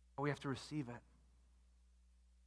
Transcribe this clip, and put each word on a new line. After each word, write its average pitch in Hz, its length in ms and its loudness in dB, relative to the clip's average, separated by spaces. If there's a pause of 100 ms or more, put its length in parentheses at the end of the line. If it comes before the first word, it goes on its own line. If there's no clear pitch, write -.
(160)
But 139 80 0
we 147 60 6
have 139 100 2
to 143 100 0
receive 135 400 -2
it. 120 120 -10 (1500)